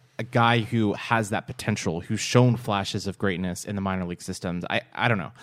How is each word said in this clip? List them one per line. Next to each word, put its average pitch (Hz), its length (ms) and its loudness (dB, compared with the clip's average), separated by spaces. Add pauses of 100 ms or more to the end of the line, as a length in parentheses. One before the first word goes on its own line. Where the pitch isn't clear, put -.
(180)
a 113 60 -6
guy 117 360 4
who 107 340 2
has 113 360 0
that 107 160 -4
potential, 90 540 -4
who's 107 180 -4
shown 123 380 6
flashes 101 500 -4
of 95 120 -6
greatness 90 460 -2
in 101 120 -6
the 98 40 -4
minor 95 240 -2
league 87 180 -8
systems. 87 460 -6
I, 107 120 -2 (120)
I 113 140 0
don't 113 120 2
know. 73 120 -8 (120)